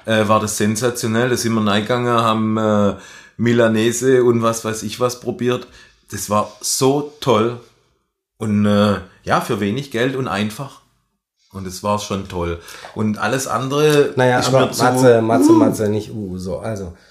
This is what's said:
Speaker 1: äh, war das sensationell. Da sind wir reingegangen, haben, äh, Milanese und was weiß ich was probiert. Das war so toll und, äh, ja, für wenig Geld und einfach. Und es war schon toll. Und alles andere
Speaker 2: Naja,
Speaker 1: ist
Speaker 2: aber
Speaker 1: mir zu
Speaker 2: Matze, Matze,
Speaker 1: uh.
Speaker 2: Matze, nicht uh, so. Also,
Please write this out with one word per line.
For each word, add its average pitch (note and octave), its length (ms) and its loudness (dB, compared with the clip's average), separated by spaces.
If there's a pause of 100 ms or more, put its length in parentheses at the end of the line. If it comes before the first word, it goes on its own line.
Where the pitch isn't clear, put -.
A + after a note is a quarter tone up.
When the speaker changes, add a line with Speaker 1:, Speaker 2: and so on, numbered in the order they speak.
Speaker 1:
äh, A2 240 2
war G#2+ 100 4
das G#2 180 -4
sensationell. A2+ 720 -2
Da A#2+ 80 2
sind A2+ 160 -2
wir G#2+ 160 0
reingegangen, A#2+ 440 0
haben, A2 440 0
äh, G#2 380 2 (420)
Milanese A#2+ 840 2
und A#2 200 4
was A2+ 220 -2
weiß A2 180 -6
ich G#2+ 160 -10
was A#2+ 220 -2
probiert. A#2+ 460 -4 (440)
Das G2+ 180 -8
war G#2 300 0
so C#3+ 640 0
toll A#2+ 360 0 (800)
und, G#2 280 0
äh, G#2 320 2 (260)
ja, D#3 160 0
für A#2+ 220 -4
wenig A#2 300 -4
Geld B2+ 260 -2
und C3 100 -6
einfach. G#2 540 -6 (720)
Und F#2+ 120 -12
es F2+ 160 -12
war G#2 180 -2
schon G2 280 -8
toll. E2+ 320 -6 (360)
Und G#2+ 220 -2
alles B2 300 -2
andere C#3+ 680 2
Speaker 2:
Naja, B2+ 220 4
Speaker 1:
ist - 100 0
Speaker 2:
aber B2+ 160 4
Speaker 1:
mir G#2+ 80 -4
zu A#2+ 100 0
Speaker 2:
Matze, B2+ 380 6
Matze, C4 300 4
Speaker 1:
uh. E4 40 8
Speaker 2:
Matze, G#3 340 2
nicht G#2+ 220 -4
uh, G2 260 -8
so. F#2 200 -8
Also, G2 400 -10 (140)